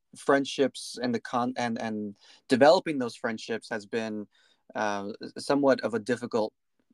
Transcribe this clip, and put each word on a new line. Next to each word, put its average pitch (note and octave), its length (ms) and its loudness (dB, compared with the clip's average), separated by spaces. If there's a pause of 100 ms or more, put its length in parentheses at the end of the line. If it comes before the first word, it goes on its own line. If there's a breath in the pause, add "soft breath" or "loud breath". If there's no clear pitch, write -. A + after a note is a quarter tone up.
(160)
friendships - 840 0
and B2 120 0
the A2+ 60 -2
con-, B2 360 -2
and, A#2+ 240 -4
and G#2+ 340 -6 (340 soft breath)
developing D3 500 6
those A#2+ 180 -4
friendships A2+ 540 -6
has G#2 160 -6
been, G#2+ 400 -4 (480)
uh, G2+ 380 -2 (260)
somewhat C#3 440 4
of A2+ 120 -2
a A2+ 40 -2
difficult A#2 540 -2 (420)